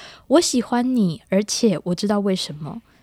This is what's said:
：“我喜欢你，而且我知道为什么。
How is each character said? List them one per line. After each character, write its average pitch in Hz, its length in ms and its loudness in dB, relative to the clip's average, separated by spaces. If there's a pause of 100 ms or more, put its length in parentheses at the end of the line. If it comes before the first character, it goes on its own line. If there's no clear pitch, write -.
(280)
：“我 285 120 6
喜 262 200 0
欢 247 340 0
你， 190 360 0
而 196 120 2
且 208 420 0
我 180 100 -2
知 190 120 -2
道 208 140 0
为 196 160 0
什 175 180 -8
么。 160 280 -12 (200)